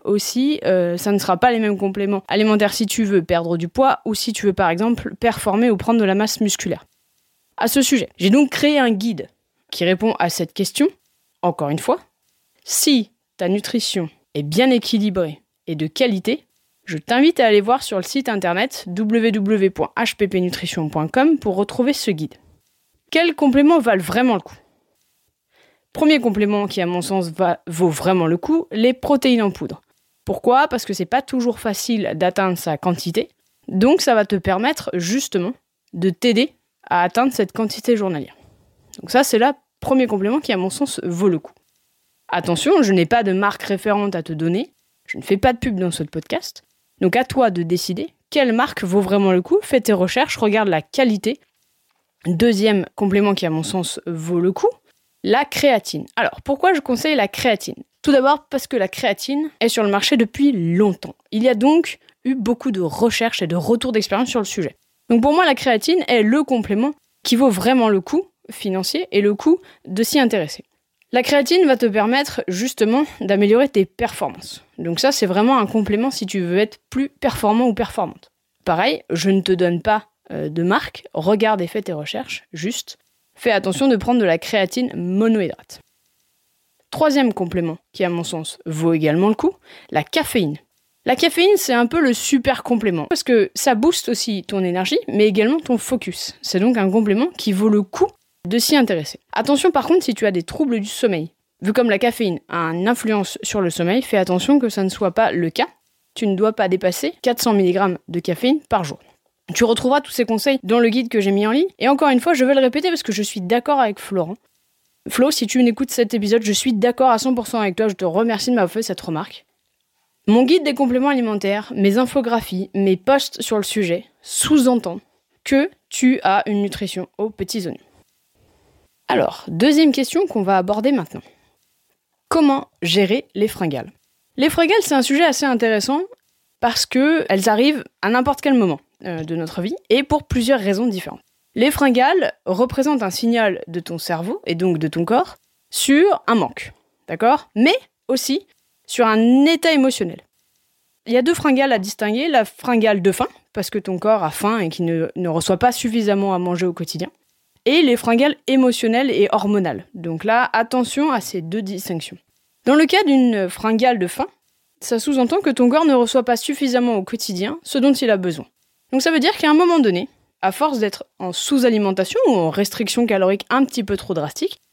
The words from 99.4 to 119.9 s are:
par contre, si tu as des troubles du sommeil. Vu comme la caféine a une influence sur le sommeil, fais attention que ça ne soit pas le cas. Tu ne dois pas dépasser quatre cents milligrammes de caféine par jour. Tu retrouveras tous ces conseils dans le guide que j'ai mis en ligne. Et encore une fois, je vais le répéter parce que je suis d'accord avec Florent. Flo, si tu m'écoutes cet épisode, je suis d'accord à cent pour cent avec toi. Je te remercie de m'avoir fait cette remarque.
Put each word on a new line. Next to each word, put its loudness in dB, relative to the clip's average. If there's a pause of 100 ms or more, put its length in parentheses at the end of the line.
par 0
contre, 2
si 0
tu -2
as 2
des -2
troubles -2
du -6
sommeil. -2 (300)
Vu 0
comme 2
la 2
caféine -2 (100)
a -6 (160)
une -2
influence -2
sur -4
le 0
sommeil, 0
fais -2
attention 2
que 0
ça -4
ne -2
soit -2
pas 0
le -2
cas. -2 (480)
Tu -4
ne 0
dois 2
pas -2
dépasser -2
quatre 0
cents 2
milligrammes 2 (120)
de -6
caféine 0
par 0
jour. -10 (560)
Tu 0
retrouveras 2
tous -20
ces -2
conseils 0
dans 0
le 4
guide -2
que 0
j'ai 0
mis 2
en 0
ligne. 0
Et 0
encore 4
une 4
fois, 2
je 2
vais 4
le 2
répéter 0
parce -4
que -4
je -4
suis -8
d'accord 0
avec 0
Florent. -4 (720)
Flo, 2
si -2
tu 0
m'écoutes 0
cet -2
épisode, 0
je 0
suis 0
d'accord 2
à 4
cent 0
pour -4
cent -4
avec -2
toi. 0
Je -2
te -6
remercie 0
de 2
m'avoir 2
fait -4
cette -8
remarque. -10 (800)